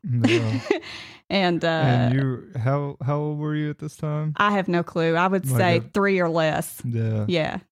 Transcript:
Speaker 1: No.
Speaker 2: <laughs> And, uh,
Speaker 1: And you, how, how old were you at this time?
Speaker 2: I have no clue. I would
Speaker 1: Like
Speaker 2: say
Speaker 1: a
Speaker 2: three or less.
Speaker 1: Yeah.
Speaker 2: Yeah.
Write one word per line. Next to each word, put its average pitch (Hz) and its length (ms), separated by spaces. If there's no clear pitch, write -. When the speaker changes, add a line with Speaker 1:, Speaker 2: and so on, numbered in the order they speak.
Speaker 1:
No. 120 640
Speaker 2:
<laughs> - 40
And, 175 380
uh, - 20
Speaker 1:
And 127 460
you, 131 420
how, 143 480
how 143 140
old 151 220
were 151 160
you 151 160
at 143 80
this 151 180
time? 151 400
Speaker 2:
I 208 140
have 196 160
no 170 160
clue. 165 320
I 170 100
would 185 240
Speaker 1:
Like 127 100
Speaker 2:
say 175 180
Speaker 1:
a - 40
Speaker 2:
three 196 380
or 175 100
less. 160 560
Speaker 1:
Yeah. 110 420
Speaker 2:
Yeah. 165 300